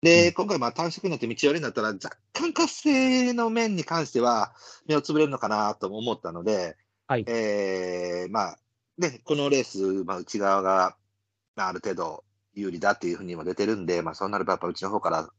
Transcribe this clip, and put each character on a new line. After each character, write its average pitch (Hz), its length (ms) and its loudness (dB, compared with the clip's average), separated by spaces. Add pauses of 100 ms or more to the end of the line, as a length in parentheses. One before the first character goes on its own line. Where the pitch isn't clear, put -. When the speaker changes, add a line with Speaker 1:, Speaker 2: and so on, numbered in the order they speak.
Speaker 1:
で、 170 280 10
Speaker 2:
う - 20 4
ん。 - 40 -16
Speaker 1:
今 190 120 -2
回 196 140 0
ま 120 80 0
あ、 117 40 -2
単 165 200 -2
色 - 160 -6
に - 20 0
な 151 60 -4
っ - 40 -8
て 120 60 -2
道 117 140 -4
寄 143 120 4
り 165 60 0
に 160 40 -4
な 123 80 -4
っ - 20 -16
た 117 100 -2
ら、 107 60 0
若 - 280 -8 (160)
干 330 200 -4
活 330 200 0
性 254 600 2
の 233 180 0
面 226 240 0
に 170 80 -2
関 165 240 -2
し - 60 -16
て 123 80 2
は、 117 340 2 (320)
目 151 80 2
を 147 80 4
つ 156 100 -6
ぶ 151 60 2
れ 156 60 6
る 143 80 0
の 131 60 -6
か 107 100 -4
な 107 260 0
と 95 160 -6
も 104 80 -8
思 117 140 -2
っ - 80 -4
た 87 100 -8
の 85 140 -10
で、 92 320 0 (320)
Speaker 3:
は 135 80 0
い。 110 100 -2
Speaker 1:
え 92 1000 -2
ー、 - 20 -10
ま 101 200 -2
あ、 - 80 -18 (380)
で、 156 280 -2
こ 156 100 -2
の 143 140 0
レ 139 120 4
ー 117 40 -2
ス、 95 400 -2
ま 95 100 -4
あ、 - 40 -4
内 90 200 -8
側 98 240 4
が、 95 340 2 (600)
ま - 80 -4
あ、 190 40 -2
あ 185 40 -4
る 180 80 -8
程 190 160 -4
度 151 280 -8 (300)
有 101 160 -6
利 85 80 -10
だ 101 140 2
っ - 60 0
て 87 100 -4
い 87 60 -2
う - 20 -6
ふ 98 60 -12
う - 20 -12
に 87 100 -8
も 82 80 -10
出 90 140 -4
て 101 100 0
る 110 80 0
ん 95 120 -6
で、 87 160 0
ま 80 100 -6
あ、 - 20 -12
そ 98 100 -4
う 98 40 -2
な 101 100 -2
れ 92 60 0
ば 95 80 0
や 87 40 2
っ - 40 -10
ぱ 87 80 -4
う 85 60 -6
ち - 80 -10
の 95 80 -4
方 104 100 -2
か 85 100 -2
ら 80 180 -4 (100)